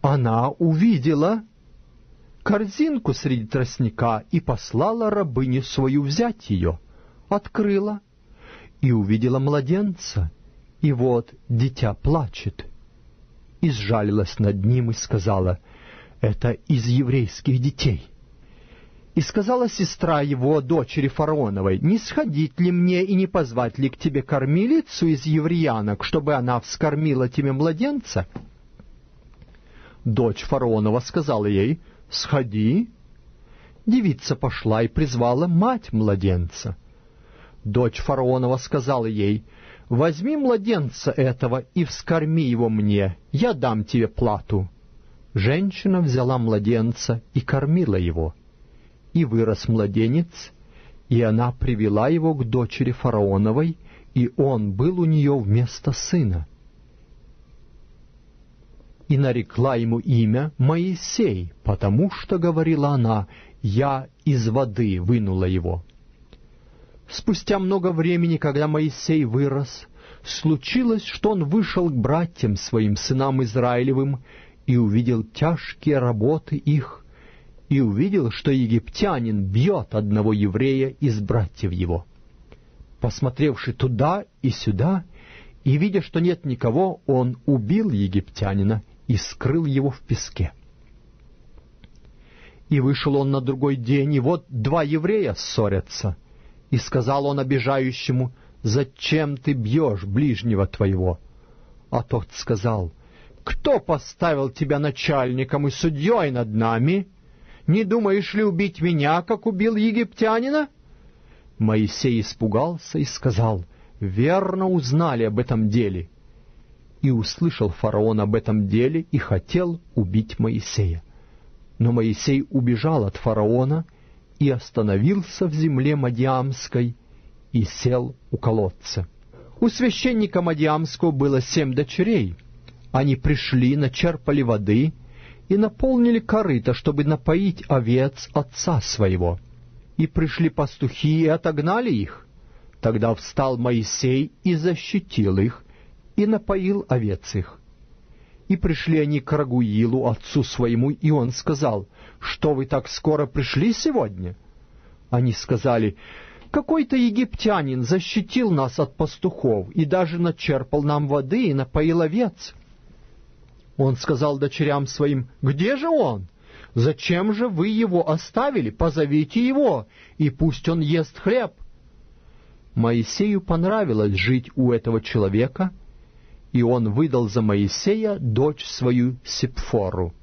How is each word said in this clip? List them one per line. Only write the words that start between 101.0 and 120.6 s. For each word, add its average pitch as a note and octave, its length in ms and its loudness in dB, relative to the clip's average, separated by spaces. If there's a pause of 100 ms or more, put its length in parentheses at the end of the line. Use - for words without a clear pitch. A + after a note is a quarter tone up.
А A#2+ 120 0
тот - 300 -4
сказал: G#2 600 -4 (520)
"Кто - 340 0
поставил D3 720 -2
тебя C#3+ 300 -2
начальником C#3 880 -2
и - 20 0
судьёй D#3+ 640 0
над A#2+ 160 -2
нами? A2+ 580 0 (640)
Не G#3 160 2
думаешь G3+ 500 0
ли G#3+ 80 2
убить G3 380 0
меня, D#3+ 420 2
как G#3+ 240 -2
убил G#3+ 300 2
египтянина?" A3+ 920 0 (880)
Моисей A2 640 2
испугался B2+ 800 -2
и C#3+ 60 0
сказал: A2 600 -2 (360)
"Верно F#3 680 0
узнали D3 540 0
об G#2+ 160 0
этом A2+ 300 0
деле". G2 420 0 (880)
И C3+ 120 2
услышал A2+ 560 -2
фараон G#2+ 520 0
об G#2 140 0
этом G#2+ 320 0
деле B2+ 460 0
и C#3 60 0
хотел E3+ 640 -2 (140)
убить G#2+ 460 0
Моисея. G2 640 -2 (720)